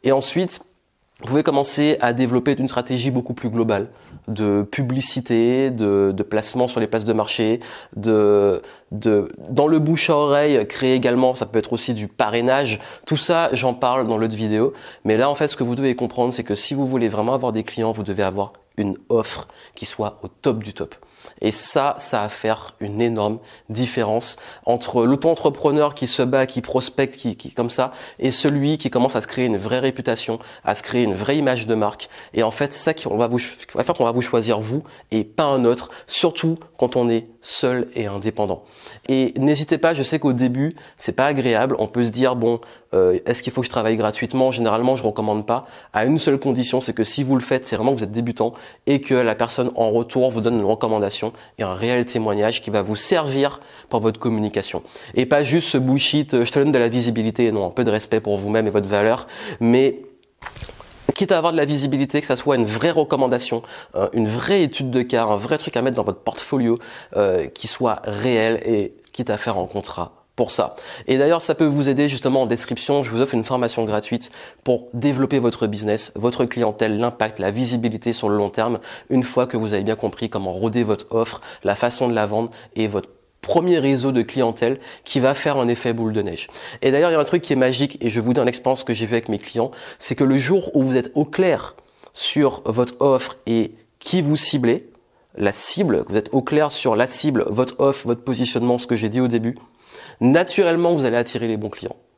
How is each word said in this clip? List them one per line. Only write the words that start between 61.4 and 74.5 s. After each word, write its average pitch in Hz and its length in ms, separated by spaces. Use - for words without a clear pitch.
de 160 40
la 151 80
visibilité, 139 560
que - 60
ça 131 100
soit 139 200
une 117 100
vraie 113 240
recommandation, 131 720
euh, 98 180
une 113 160
vraie 147 340
étude 131 280
de 123 120
cas, 120 220
un 107 120
vrai 117 200
truc - 200
à 120 60
mettre 123 140
dans 113 80
votre 104 160
portfolio, 117 580
euh, 92 300
qui - 220
soit 117 360
réel 113 640
et 107 280
quitte - 180
à 104 80
faire 104 200
un 92 80
contrat 92 460
pour 117 140
ça. - 260
Et 131 100
d'ailleurs, 156 240
ça 160 140
peut 170 100
vous 143 240
aider 139 220
justement 131 320
en 123 40
description. 120 560
Je 117 80
vous 113 120
offre 135 100
une 113 120
formation 120 400
gratuite 107 460